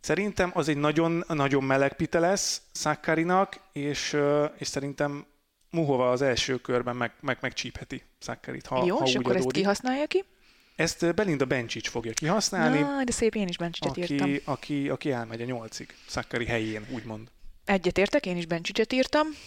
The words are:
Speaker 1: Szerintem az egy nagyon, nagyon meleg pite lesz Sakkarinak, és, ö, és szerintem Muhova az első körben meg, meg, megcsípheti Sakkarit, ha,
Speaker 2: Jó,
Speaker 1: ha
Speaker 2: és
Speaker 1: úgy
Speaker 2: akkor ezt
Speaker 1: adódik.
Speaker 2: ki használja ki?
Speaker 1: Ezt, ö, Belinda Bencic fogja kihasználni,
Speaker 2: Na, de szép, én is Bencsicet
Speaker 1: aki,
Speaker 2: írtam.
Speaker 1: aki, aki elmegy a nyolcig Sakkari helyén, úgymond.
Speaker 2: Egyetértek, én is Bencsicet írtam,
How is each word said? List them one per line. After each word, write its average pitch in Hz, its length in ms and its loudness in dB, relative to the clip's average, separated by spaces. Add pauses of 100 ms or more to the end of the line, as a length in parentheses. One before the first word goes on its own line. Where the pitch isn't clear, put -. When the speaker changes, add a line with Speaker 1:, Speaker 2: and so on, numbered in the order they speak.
(100)
Speaker 1:
Szerintem 185 440 0
az 160 140 2
egy 151 80 2
nagyon, 165 520 2
nagyon 139 360 2
meleg 135 280 4
pite 165 260 0
lesz 185 440 2 (120)
Sakkarinak, 170 840 0 (120)
és, 143 400 -4
ö, 147 320 4 (140)
és 143 100 -6
szerintem 143 580 -4 (440)
Muhova 139 400 4
az 127 120 2
első 131 380 2
körben 123 360 -2
meg, 120 240 -2
meg, 135 200 -2
megcsípheti - 640 -8 (180)
Sakkarit, - 460 -10
ha, 127 200 0
Speaker 2:
Jó, 208 100 2
Speaker 1:
ha - 80 2
Speaker 2:
és 131 60 4
Speaker 1:
úgy 127 60 2
Speaker 2:
akkor 127 200 0
ezt - 40 2
Speaker 1:
adódik. 254 220 0
Speaker 2:
ki - 60 2
használja 262 380 0
ki? 381 180 0 (520)
Speaker 1:
Ezt, 165 260 0
ö, 170 100 4
Belinda 170 320 2
Bencic 123 440 -2
fogja 117 240 -4
kihasználni, 190 680 2
Speaker 2:
Na, 285 240 0
de 247 80 -2
szép, 220 220 2
én 202 140 -2
is 175 80 -6
Bencsicet 170 340 -4
Speaker 1:
aki, 135 100 -6
Speaker 2:
írtam. 143 300 0 (140)
Speaker 1:
aki, 143 440 -4
aki 143 220 -2
elmegy 117 320 -4
a - 20 -4
nyolcig 117 500 -8 (140)
Sakkari 117 380 -4
helyén, 110 440 -2
úgymond. 110 380 -10 (360)
Speaker 2:
Egyetértek, 196 600 2
én 180 100 -4
is 170 100 -4
Bencsicet 170 460 -2
írtam, 269 340 2 (200)